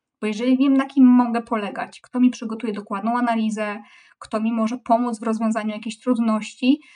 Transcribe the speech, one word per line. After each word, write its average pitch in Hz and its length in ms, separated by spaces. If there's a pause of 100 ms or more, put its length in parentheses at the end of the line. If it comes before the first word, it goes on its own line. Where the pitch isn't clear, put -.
(220)
Bo 214 60
jeżeli 240 300
wiem, 269 160
na 269 120
kim 262 200
mogę 240 360
polegać, 196 600
kto - 180
mi 247 100
przygotuje 226 440
dokładną 208 440
analizę, 220 640 (380)
kto - 220
mi 226 120
może 226 240
pomóc 240 420
w 226 40
rozwiązaniu 220 460
jakiejś 214 300
trudności, 233 800 (160)